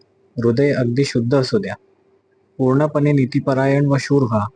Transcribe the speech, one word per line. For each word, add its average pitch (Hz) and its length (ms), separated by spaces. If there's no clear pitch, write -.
हृदय 120 360
अगदी 127 320
शुद्ध 123 320
असू 127 220
द्या. 98 160
पूर्णपणे 147 540
नीतिपरायण 139 720
व 139 140
शूर 139 220
व्हा. 107 340